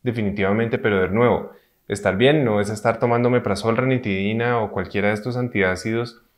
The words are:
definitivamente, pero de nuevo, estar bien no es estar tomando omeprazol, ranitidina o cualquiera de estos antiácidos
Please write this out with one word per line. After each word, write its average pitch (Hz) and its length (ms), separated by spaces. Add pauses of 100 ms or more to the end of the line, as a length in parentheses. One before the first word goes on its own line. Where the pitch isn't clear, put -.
definitivamente, 110 720
pero 101 240
de 90 80
nuevo, 110 420 (360)
estar 98 300
bien 143 260
no 107 160
es 101 100
estar 110 300
tomando 120 300
omeprazol, 113 480
ranitidina 117 800
o 104 120
cualquiera 98 380
de 107 40
estos 120 240
antiácidos 113 880 (140)